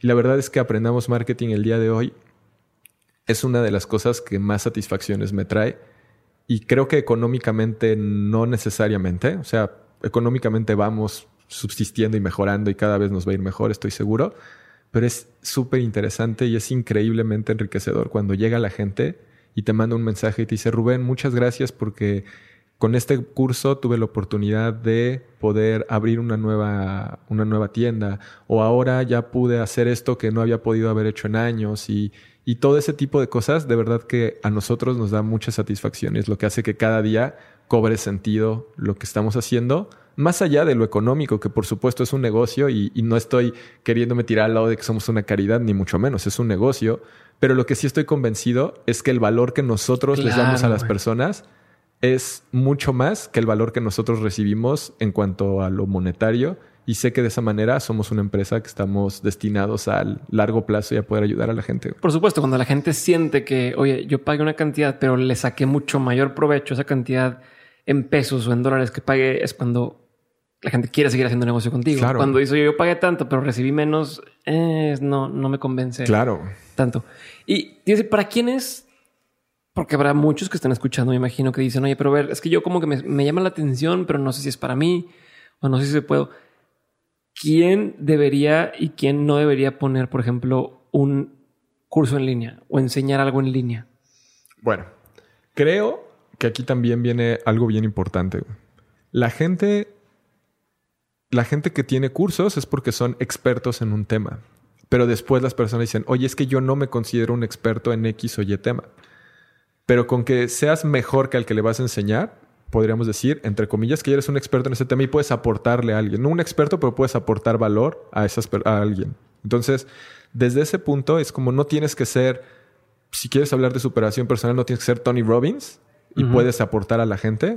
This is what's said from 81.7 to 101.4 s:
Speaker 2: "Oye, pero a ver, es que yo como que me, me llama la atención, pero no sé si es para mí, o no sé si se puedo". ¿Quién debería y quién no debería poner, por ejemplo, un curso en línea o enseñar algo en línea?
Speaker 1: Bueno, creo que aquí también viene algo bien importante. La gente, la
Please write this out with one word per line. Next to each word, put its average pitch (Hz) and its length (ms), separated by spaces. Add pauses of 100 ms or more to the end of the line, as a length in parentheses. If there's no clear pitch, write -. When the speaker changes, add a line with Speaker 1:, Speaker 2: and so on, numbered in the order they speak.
Speaker 2:
"Oye, 139 100
pero 139 160
a 143 40
ver, 147 160
es - 100
que 170 80
yo 165 140
como 175 180
que 160 60
me, 143 160
me 143 220
llama 160 180
la 185 80
atención, 160 560
pero 147 120
no 135 140
sé 139 100
si 139 60
es 127 80
para 127 180
mí, 175 340 (520)
o 139 80
no 131 100
sé 139 80
si 143 60
se 147 100
puedo". 143 280 (1080)
¿Quién 175 600
debería 147 760
y 160 140
quién 143 340
no 147 120
debería 139 420
poner, 131 320
por 127 100
ejemplo, 123 680
un 139 460 (520)
curso 143 280
en 131 100
línea 117 420
o 139 120
enseñar 135 400
algo 135 180
en 135 140
línea? 120 340 (720)
Speaker 1:
Bueno, 98 260 (680)
creo 202 500 (340)
que 120 100
aquí 127 160
también 120 400
viene 120 420
algo 113 220
bien 110 160
importante. 92 580 (720)
La 120 180
gente, 202 560 (1400)
la 120 140